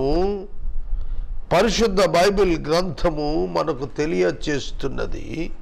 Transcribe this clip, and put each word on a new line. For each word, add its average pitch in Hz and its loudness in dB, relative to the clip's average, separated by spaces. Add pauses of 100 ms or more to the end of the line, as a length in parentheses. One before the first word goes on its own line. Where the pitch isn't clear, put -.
(1500)
పరిశుద్ధ 196 4
బైబిల్ 175 2
గ్రంథము 160 0
మనకు 156 -2
తెలియచేస్తున్నది 147 -2